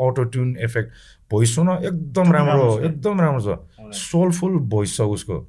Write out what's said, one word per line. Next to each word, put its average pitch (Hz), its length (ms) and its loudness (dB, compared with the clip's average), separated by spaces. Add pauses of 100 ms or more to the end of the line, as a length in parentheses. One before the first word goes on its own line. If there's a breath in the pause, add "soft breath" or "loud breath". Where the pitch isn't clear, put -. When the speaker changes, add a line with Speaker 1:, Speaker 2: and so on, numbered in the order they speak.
Speaker 1:
auto 127 320 0
tune 127 200 -2 (100)
effect 113 220 -2 (460 loud breath)
भोइस 113 240 2
सुन 175 140 2
एकदम 180 180 -2
Speaker 2:
एकदम 175 440 2
Speaker 1:
राम्रो, 147 200 4
Speaker 2:
राम्रो 127 260 4
छ। 113 40 -4
Speaker 1:
एकदम 160 400 -2
राम्रो 143 200 2
छ। 101 40 -4
Speaker 2:
हजुर। 104 480 -8
Speaker 1:
सोलफुल 180 580 0
भोइस 107 460 -2
छ - 40 0
उसको, 104 360 -4 (120)